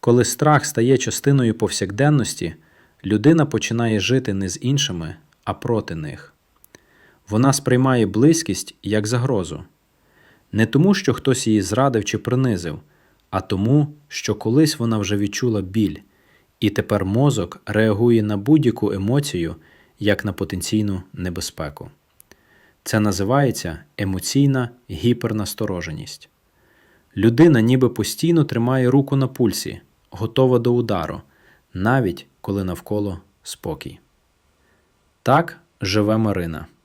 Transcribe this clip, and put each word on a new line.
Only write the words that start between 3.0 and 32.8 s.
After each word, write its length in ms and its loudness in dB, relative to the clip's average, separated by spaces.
людина 420 4
починає 540 -2
жити 340 0
не 140 -4
з 140 -8
іншими, 540 -2
а 100 -6
проти 400 -4
них. 400 -12
Вона 240 4
сприймає 540 2
близькість 760 0
як 240 -2
загрозу. 580 -4
Не 140 2
тому, 280 4
що 200 0
хтось 320 -2
її 160 2
зрадив 420 0
чи 140 -4
принизив, 600 -2
а 100 -2
тому, 540 0
що 260 -4
колись 440 0
вона 200 0
вже 180 -2
відчула 460 -2
біль, 340 -2
і 100 2
тепер 340 -2
мозок 600 0
реагує 560 2
на 140 -2
будь-яку 560 2
емоцію, 640 -2
як 240 0
на 80 -2
потенційну 680 -4
небезпеку. 800 -8
Це 160 0
називається 800 0
емоційна 720 0
гіпернастороженість. 1400 -4
Людина 440 6
ніби 280 4
постійно 560 0
тримає 460 0
руку 260 2
на 120 0
пульсі, 520 -2
готова 480 0
до 160 2
удару, 480 -4
навіть 520 0
коли 240 -4
навколо 560 -6